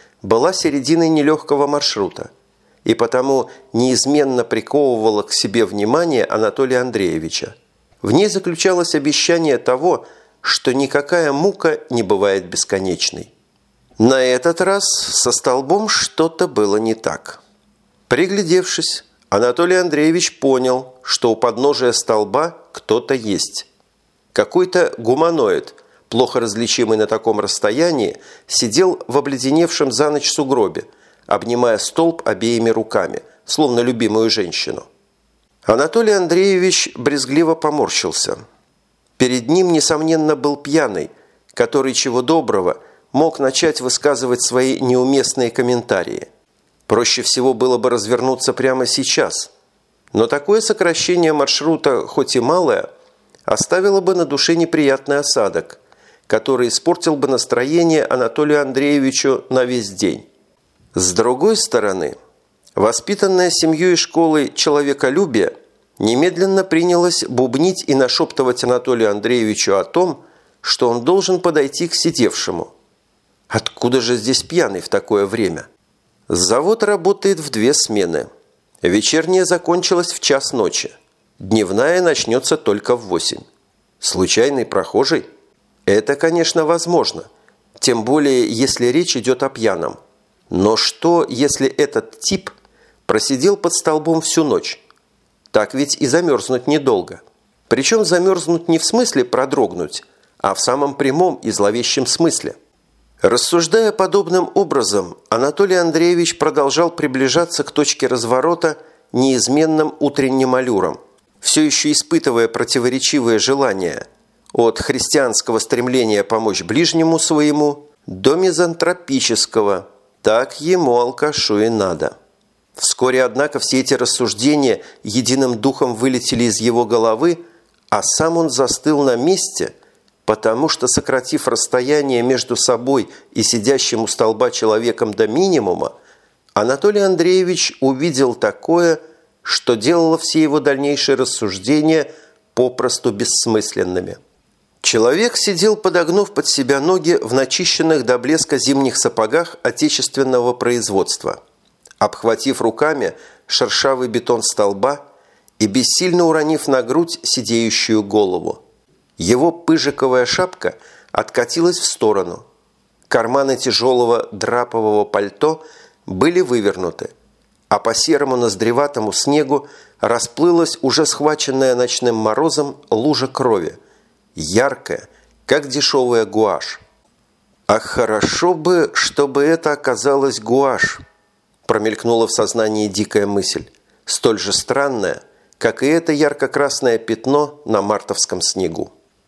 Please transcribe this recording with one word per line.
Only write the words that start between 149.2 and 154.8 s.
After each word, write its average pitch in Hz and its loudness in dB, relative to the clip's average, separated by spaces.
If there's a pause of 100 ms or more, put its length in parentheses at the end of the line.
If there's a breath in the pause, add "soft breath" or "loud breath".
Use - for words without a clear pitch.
отечественного 127 0
производства, 113 -2 (560)
обхватив 113 -2
руками 120 -2 (320 loud breath)
шершавый 127 0
бетон 113 -2
столба 104 -2 (540 soft breath)